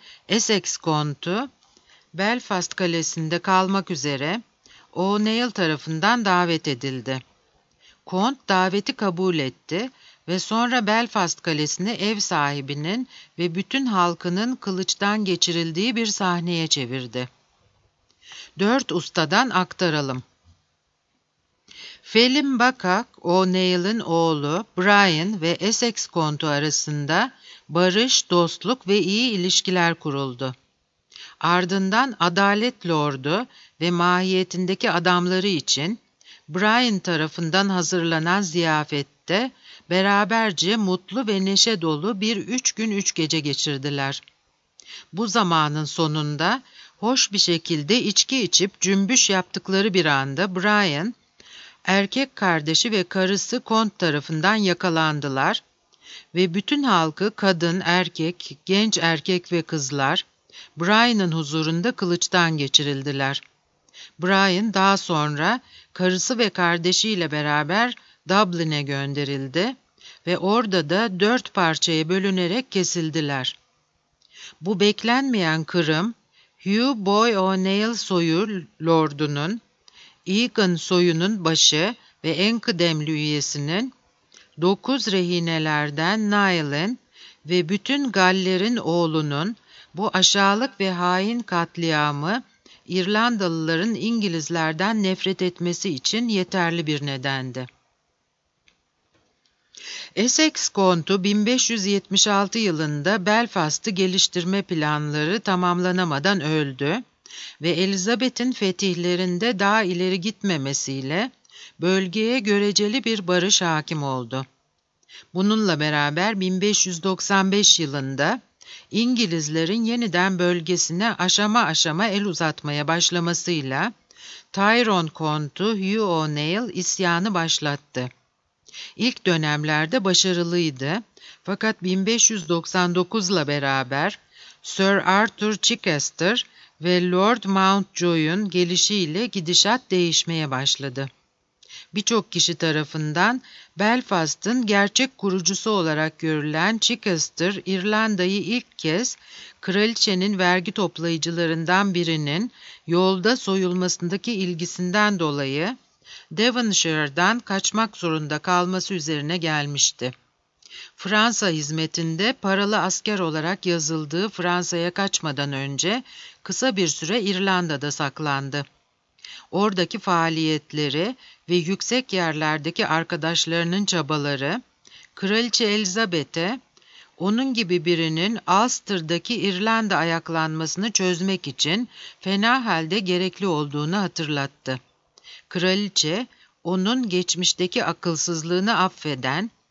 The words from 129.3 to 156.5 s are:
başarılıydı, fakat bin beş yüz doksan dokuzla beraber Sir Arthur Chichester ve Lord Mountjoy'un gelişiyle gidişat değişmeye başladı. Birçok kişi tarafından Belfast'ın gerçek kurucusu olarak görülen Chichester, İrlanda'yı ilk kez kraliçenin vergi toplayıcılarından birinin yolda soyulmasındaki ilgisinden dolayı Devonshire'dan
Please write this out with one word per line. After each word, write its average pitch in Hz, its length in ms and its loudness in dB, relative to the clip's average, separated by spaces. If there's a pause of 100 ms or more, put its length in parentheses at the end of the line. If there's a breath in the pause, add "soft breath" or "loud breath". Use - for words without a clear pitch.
başarılıydı, 175 960 0 (420 loud breath)
fakat 214 380 -2
bin 185 240 0
beş 226 240 4
yüz 190 180 -6
doksan 175 460 0
dokuzla 180 540 0
beraber 139 680 -2 (440 loud breath)
Sir 190 480 2
Arthur 208 460 2
Chichester 185 920 0 (340 loud breath)
ve 180 300 2
Lord 202 340 4
Mountjoy'un 190 1040 2
gelişiyle 180 760 0
gidişat 190 640 0
değişmeye 165 600 0
başladı. 135 580 -4 (880 loud breath)
Birçok 208 380 0
kişi 170 220 0
tarafından 160 880 0 (360 loud breath)
Belfast'ın 214 880 0
gerçek 208 520 2
kurucusu 190 520 -2
olarak 160 480 0
görülen 156 600 0
Chichester, 185 880 -2
İrlanda'yı 196 720 0
ilk 226 380 -6
kez 180 380 -2 (440 loud breath)
kraliçenin 202 800 0
vergi 180 340 2
toplayıcılarından 170 1200 0
birinin 165 580 -2 (340 loud breath)
yolda 185 500 2
soyulmasındaki 185 960 -2
ilgisinden 180 840 -2
dolayı 147 580 -2 (540 loud breath)
Devonshire'dan 185 1080 0